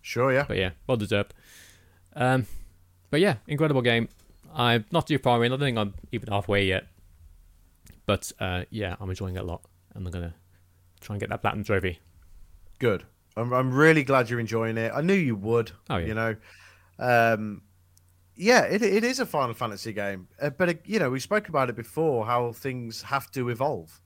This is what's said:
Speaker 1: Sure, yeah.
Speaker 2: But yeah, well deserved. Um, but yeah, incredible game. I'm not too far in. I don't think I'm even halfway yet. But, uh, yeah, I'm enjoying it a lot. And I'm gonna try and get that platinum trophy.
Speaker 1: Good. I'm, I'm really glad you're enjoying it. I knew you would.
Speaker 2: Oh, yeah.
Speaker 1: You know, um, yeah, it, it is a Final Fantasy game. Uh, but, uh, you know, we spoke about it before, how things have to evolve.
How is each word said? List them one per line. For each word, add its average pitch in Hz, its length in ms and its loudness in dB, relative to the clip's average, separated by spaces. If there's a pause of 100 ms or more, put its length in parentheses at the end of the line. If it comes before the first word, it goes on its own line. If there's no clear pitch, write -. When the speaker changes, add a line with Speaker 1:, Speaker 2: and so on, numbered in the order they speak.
Speaker 1:
Sure, 127 300 0
yeah. 139 140 2
Speaker 2:
But 101 120 -4
yeah, 92 120 0 (160)
well 127 100 0
deserved. 101 380 -2 (800)
Um, 127 320 2 (640)
but 147 100 2
yeah, 180 160 4 (100)
incredible 147 360 2
game. 117 260 2 (460)
I'm 117 360 2
not 165 160 0
too 147 120 0
far 120 260 4
in. 123 80 2
I 131 40 -2
don't 135 100 -4
think 117 120 0
I'm 104 160 -2 (180)
even 110 180 -6
halfway 101 360 2
yet. 92 200 0 (1200)
But, - 240 -2 (100)
uh, 92 300 -4
yeah, 98 300 -6
I'm 98 100 -8
enjoying 92 260 -6
it 92 40 -6
a - 40 -8
lot. 85 180 -8 (320)
And 90 120 -10
I'm 87 60 -6
gonna 85 220 -8 (680)
try - 140 -10
and 101 60 -6
get - 100 -6
that - 120 -6
platinum - 220 -2
trophy. 92 340 -2 (800)
Speaker 1:
Good. 107 260 0 (320)
I'm, 120 160 -4
I'm 127 200 2
really 156 320 8
glad 127 260 2
you're 120 100 -2
enjoying 113 360 -2
it. 113 180 -2
I 135 60 -2
knew 180 140 2
you 139 220 0
would. 110 360 -2 (160)
Speaker 2:
Oh, 127 80 -2
yeah. 85 100 -2
Speaker 1:
You 110 80 -4
know, 113 220 -2 (640)
um, 113 640 2 (720)
yeah, 214 260 4
it, 165 200 0
it 208 220 2
is 254 160 -2
a 220 60 0
Final 127 280 -2
Fantasy 110 380 -6
game. 98 360 -6 (120)
Uh, 147 100 -2
but, 175 180 0
uh, 170 60 0 (100)
you 214 140 -2
know, 139 120 2
we 131 100 -2
spoke 208 280 -2
about 139 220 0
it 107 60 -8
before, 123 500 -2
how 120 260 0
things 120 500 -10
have - 300 -4
to 123 160 -4
evolve. 120 580 -4